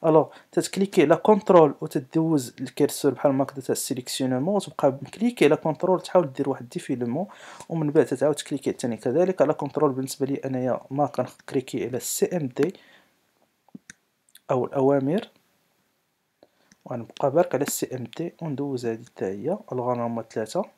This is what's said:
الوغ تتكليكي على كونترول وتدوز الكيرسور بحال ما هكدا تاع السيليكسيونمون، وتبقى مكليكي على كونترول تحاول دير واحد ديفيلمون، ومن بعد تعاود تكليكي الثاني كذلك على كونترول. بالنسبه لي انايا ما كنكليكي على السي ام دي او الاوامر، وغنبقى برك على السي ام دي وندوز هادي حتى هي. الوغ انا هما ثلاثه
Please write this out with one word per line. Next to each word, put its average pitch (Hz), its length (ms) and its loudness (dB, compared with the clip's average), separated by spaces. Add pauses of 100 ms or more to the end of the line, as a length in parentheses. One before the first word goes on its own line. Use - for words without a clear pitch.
الوغ 156 220 6 (240)
تتكليكي 185 520 2
على 156 120 6
كونترول 180 680 6
وتدوز 156 800 -2
الكيرسور 131 520 0
بحال 139 200 2
ما 135 100 0
هكدا - 180 -8
تاع 131 120 -2
السيليكسيونمون، 127 800 -2
وتبقى 147 460 0
مكليكي 233 440 0
على 147 100 6
كونترول 170 460 0
تحاول 165 320 2
دير 139 160 -2
واحد 127 200 -6
ديفيلمون، 135 580 -4 (420)
ومن 160 220 -2
بعد 147 140 6
تعاود 143 300 0
تكليكي - 340 -6
الثاني 117 280 -4
كذلك 170 440 2
على 147 120 4
كونترول. 143 380 0
بالنسبه 131 340 -4
لي 135 100 -2
انايا 127 440 -2 (120)
ما 139 140 0
كنكليكي 123 840 -4
على 123 100 -6
السي - 280 -2
ام 165 220 -2
دي 147 260 -2 (1800)
او 127 140 0
الاوامر، 139 600 0 (1600)
وغنبقى 127 460 -4
برك 170 240 2
على 139 80 0
السي - 320 -6
ام 123 80 -8 (140)
دي 170 240 -8
وندوز 139 440 -6
هادي 117 200 -6
حتى - 200 -8
هي. 104 320 -4 (140)
الوغ 123 220 -2
انا 120 120 -2
هما 117 160 -4
ثلاثه 113 420 -6 (140)